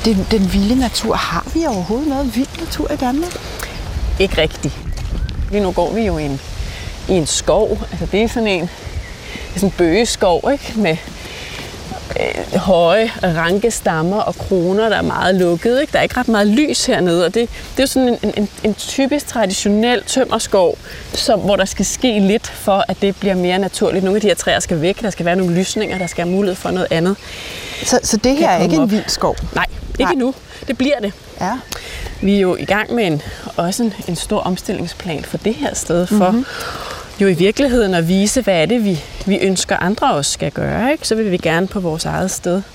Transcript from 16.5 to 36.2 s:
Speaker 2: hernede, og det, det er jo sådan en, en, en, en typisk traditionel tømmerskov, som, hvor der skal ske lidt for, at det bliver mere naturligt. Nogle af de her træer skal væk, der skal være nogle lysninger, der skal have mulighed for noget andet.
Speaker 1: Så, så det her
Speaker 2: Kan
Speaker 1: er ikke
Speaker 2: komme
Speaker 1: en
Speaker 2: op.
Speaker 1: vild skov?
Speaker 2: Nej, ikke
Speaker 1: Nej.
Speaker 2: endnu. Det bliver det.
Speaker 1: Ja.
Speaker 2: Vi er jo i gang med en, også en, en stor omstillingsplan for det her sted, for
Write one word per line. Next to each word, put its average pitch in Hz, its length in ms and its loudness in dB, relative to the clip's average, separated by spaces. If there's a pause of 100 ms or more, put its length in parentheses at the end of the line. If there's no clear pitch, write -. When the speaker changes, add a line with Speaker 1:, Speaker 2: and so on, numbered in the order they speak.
Speaker 2:
hernede, 175 400 2
og 165 80 0
det, 233 160 2
det - 300 -6
er 262 40 4
jo 269 40 2
sådan 262 220 2
en, 233 140 2
en, 208 140 0
en, 202 120 0 (140)
en 214 100 2
typisk 277 540 -2
traditionel 214 800 2
tømmerskov, 208 680 2 (360)
som, 220 260 2
hvor 196 160 2
der 190 100 2
skal - 200 -2
ske 220 340 0
lidt 196 280 2
for, - 400 0
at 185 140 -4
det 196 140 2
bliver 196 200 0
mere 180 240 2
naturligt. 190 440 0
Nogle 190 140 2
af 208 40 2
de 208 60 2
her 175 80 4
træer - 240 0
skal 160 220 -2
væk, 185 200 0
der 214 80 -2
skal 170 160 -4
være 175 100 2
nogle 180 200 2
lysninger, 190 420 0
der 180 100 -2
skal 170 180 -4
have 175 100 0
mulighed 196 200 2
for 170 160 -6
noget 180 200 0
andet. 175 240 2 (680)
Speaker 1:
Så, 247 180 2
så - 140 0
det 262 200 4
her 320 100 4
Speaker 2:
Kan 185 120 4
Speaker 1:
er 185 40 4
ikke 175 120 4
Speaker 2:
komme - 0 -
Speaker 1:
en 311 80 4
Speaker 2:
op. 202 80 2
Speaker 1:
vild 214 180 2
skov? - 260 0 (200)
Speaker 2:
Nej, 175 100 0 (240)
ikke - 140 0
Speaker 1:
Nej. 311 80 4
Speaker 2:
endnu. 262 220 2 (340)
Det 262 100 -2
bliver 277 240 2
det. 202 120 -4 (280)
Speaker 1:
Ja. 185 100 -2 (720)
Speaker 2:
Vi 202 140 4
er 202 40 4
jo 185 160 4
i - 100 -6
gang 208 280 0
med 240 140 2
en, 151 140 0 (360)
også 190 260 0
en, 220 100 0 (140)
en 175 80 -2
stor - 240 -2
omstillingsplan 175 840 -4
for - 140 -8
det 214 180 -2
her 277 180 -4
sted, 175 340 0
for 202 240 4